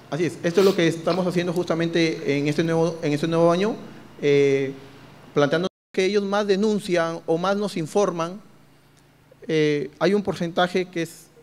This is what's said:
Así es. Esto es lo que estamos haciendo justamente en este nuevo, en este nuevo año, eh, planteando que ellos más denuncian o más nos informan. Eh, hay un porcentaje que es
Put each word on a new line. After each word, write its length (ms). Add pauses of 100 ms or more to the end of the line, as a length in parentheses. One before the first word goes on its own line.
(100)
Así 140
es. 180
Esto 180
es 60
lo 80
que 140
estamos 380
haciendo 260
justamente 880
en 100
este 160
nuevo, 380
en 100
este 160
nuevo 240
año, 240 (460)
eh, 500 (640)
planteando 340 (240)
que 120
ellos 200
más 220
denuncian 800
o 140
más 180
nos 220
informan. 600 (1080)
Eh, 500
hay 140
un 100
porcentaje 640
que 160
es 280 (140)